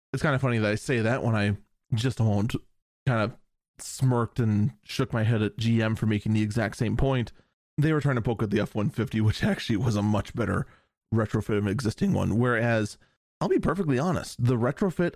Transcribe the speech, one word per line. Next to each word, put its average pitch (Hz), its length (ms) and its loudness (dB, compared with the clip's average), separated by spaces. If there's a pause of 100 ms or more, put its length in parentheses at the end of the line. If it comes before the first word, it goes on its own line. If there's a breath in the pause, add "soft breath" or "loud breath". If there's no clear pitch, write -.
(140)
It's 135 80 -4
kind 151 140 2
of 123 60 -2
funny 123 160 0
that 107 140 2
I 107 40 0
say 120 240 -2
that 113 240 0
when 113 120 0
I 101 220 0 (360)
just 117 260 -2
a 117 40 2
moment 104 300 2 (540)
kind 117 140 2
of - 160 -2 (420)
smirked 120 600 0
and 110 340 2 (100)
shook - 300 -4
my 113 100 0
head 110 180 2
at 104 160 -2
G 113 240 2
M 110 140 0
for 110 100 -2
making 107 280 0
the 110 80 2
exact 104 340 -2
same 113 220 -2
point. 131 340 0 (460 soft breath)
They 156 160 2
were 151 80 0
trying 143 140 0
to 120 60 0
poke 117 220 -2
at 104 60 0
the 104 100 0
F - 160 -4
one 107 140 0
fifty, 110 320 -2
which 107 220 2
actually 190 340 0
was 113 180 0
a 101 60 0
much 104 340 -2
better 95 320 -2 (480 soft breath)
retrofit 107 420 0
of 104 80 0
an 101 60 0
existing 196 400 -2
one. 98 260 0
Whereas, 117 600 0 (420 soft breath)
I'll 165 80 0
be 381 100 2
perfectly 156 400 0
honest, 139 460 -2
the 123 140 4
retrofit 160 580 0